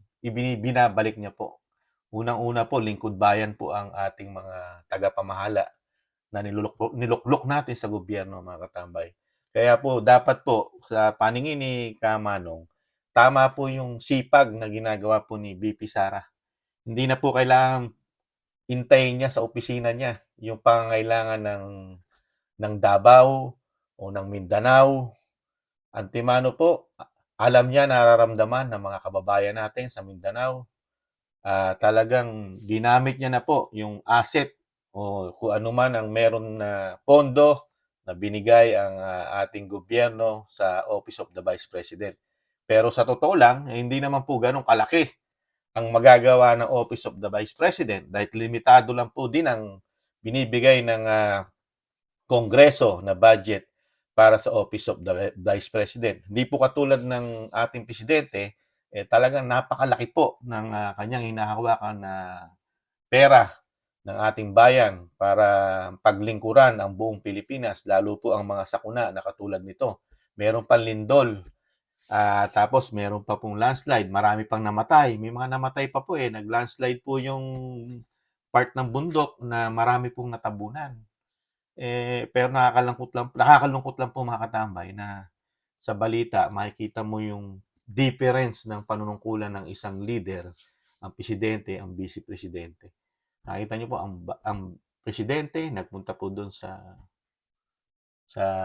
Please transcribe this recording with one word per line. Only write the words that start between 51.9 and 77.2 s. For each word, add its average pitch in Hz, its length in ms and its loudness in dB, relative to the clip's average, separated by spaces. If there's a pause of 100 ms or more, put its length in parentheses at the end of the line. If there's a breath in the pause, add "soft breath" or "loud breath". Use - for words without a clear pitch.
Kongreso 117 800 6
na 98 80 -2
budget 104 560 4 (460)
para 110 260 8
sa - 140 -4
Office 107 400 -4
of 82 80 -16
the 92 320 -4
Vice 98 340 -4
President. 107 560 -6
Hindi 117 220 -4
po 139 100 -4
katulad 135 460 2
ng 120 480 -8
ating 117 320 -4
presidente, 113 720 -4 (400)
eh, 98 80 -8
talagang 127 400 2
napakalaki 123 640 -2
po - 400 -2
ng, 110 240 -8
ah, 104 240 -8
kanyang 113 400 -8
hinahawakan 107 640 -4
na 95 140 -12 (960)
pera 127 400 8 (540)
ng 98 160 -8
ating 107 320 -4
bayan 110 640 4
para 101 320 2 (560)
paglingkuran 110 720 2
ang 98 160 -6
buong 107 320 -8
Pilipinas, 104 640 -8
lalo 104 320 0
po 107 160 -2
ang 104 80 -6
mga 101 240 -6
sakuna 113 400 -6
na 95 80 -12
katulad 95 480 -10
nito. 101 400 -10 (320)
Meron 110 320 -2
pang 117 160 4
lindol, 110 560 2 (720)
ah, 101 400 2
tapos 107 400 0
meron 101 320 -8
pa 104 160 -6
pong 104 160 -10
landslide, 123 560 -2
marami 104 320 0
pang 110 160 -6
namatay. 110 560 2
May 113 160 -10
mga 131 240 -8
namatay 135 320 -6
pa 135 160 -6
po 160 160 -6
eh, 123 80 -4
nag-landslide 120 720 -6
po 135 160 -6
yung 135 260 -8 (1080)